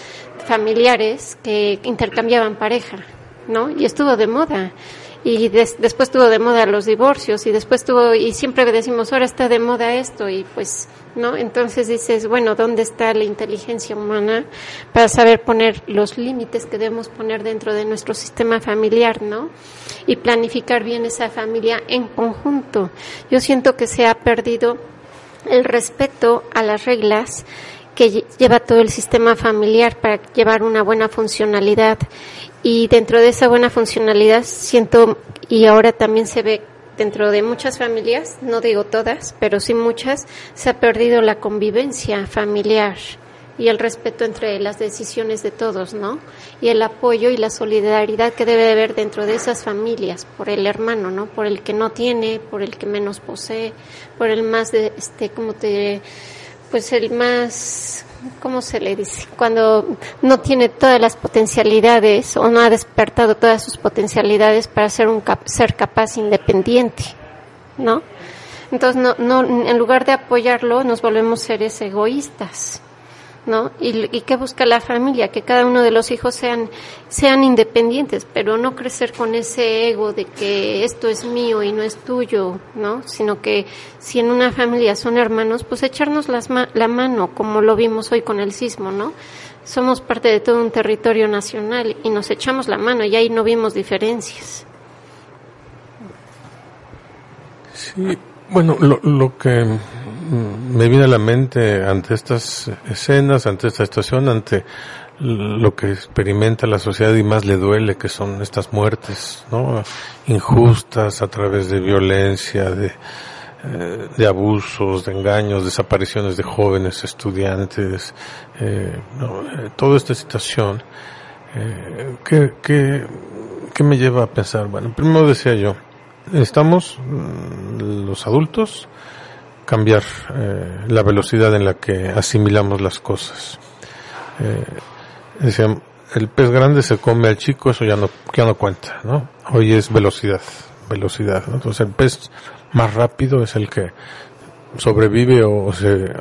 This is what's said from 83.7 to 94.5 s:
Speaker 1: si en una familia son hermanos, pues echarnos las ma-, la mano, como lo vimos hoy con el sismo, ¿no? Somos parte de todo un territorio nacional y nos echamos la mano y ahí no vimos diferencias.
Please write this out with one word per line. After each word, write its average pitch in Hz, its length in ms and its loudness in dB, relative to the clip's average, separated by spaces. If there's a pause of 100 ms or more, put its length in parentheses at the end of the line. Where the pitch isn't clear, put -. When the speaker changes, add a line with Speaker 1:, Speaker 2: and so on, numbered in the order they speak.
Speaker 1:
si - 220 -6
en 233 100 0
una 247 220 2
familia 240 440 0
son 233 220 -2
hermanos, 226 460 0
pues - 180 -8
echarnos 294 480 -2
las 240 220 -4
ma-, 254 240 0
la 226 120 2
mano, 240 460 -2
como 214 280 -2
lo 220 140 6
vimos 220 360 -2
hoy 233 100 0
con 214 180 -4
el 202 120 -4
sismo, 208 400 -8
¿no? 202 200 -6 (520)
Somos 254 380 -2
parte 233 260 -4
de 214 120 4
todo 233 220 2
un 226 80 0
territorio 220 580 0
nacional 214 760 -4
y 220 80 -2
nos 208 180 -4
echamos 262 380 -4
la 202 100 -2
mano 226 280 0
y 208 100 0
ahí 226 160 2
no 226 120 0
vimos 226 300 0
diferencias. 208 920 -6 (3000)